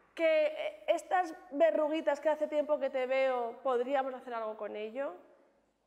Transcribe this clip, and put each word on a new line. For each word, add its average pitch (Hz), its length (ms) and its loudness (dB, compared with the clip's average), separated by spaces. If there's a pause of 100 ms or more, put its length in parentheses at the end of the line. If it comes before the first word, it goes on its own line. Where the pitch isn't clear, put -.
(160)
que, 311 320 4
eh, 302 400 -6
estas 330 480 0 (160)
verruguitas 302 680 2
que 311 100 2
hace 302 180 2
tiempo 294 320 0
que 269 100 -2
te 262 160 -2
veo, 254 560 0
podríamos 262 540 0
hacer 247 180 -10
algo 220 240 -6
con 214 180 -8
ello? 233 380 -6 (720)